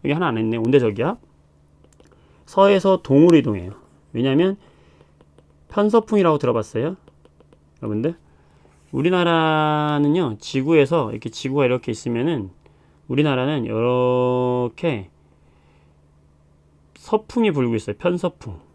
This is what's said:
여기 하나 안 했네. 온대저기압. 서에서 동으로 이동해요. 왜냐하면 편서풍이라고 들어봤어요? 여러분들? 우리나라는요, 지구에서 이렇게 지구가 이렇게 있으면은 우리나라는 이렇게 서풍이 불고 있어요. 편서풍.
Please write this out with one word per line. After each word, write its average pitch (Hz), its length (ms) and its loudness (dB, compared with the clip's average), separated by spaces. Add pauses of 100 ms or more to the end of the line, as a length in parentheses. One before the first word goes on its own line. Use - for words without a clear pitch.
여기 143 80 0
하나 170 140 -2
안 113 100 -2
했네. 113 200 -2
온대저기압. 120 600 0 (1300)
서에서 190 560 4
동으로 156 360 6
이동해요. 101 360 -2 (400)
왜냐하면 139 440 0 (1080)
편서풍이라고 208 720 2
들어봤어요? 120 600 -2 (840)
여러분들? 113 340 -4 (760)
우리나라는요, 151 1500 0
지구에서 139 760 0
이렇게 113 180 -10
지구가 135 360 -2
이렇게 123 260 -2
있으면은 117 600 -4 (560)
우리나라는 135 580 -2
이렇게 123 1400 -2 (1900)
서풍이 214 560 -2
불고 123 240 0
있어요. 104 220 -6
편서풍. 117 640 -6 (140)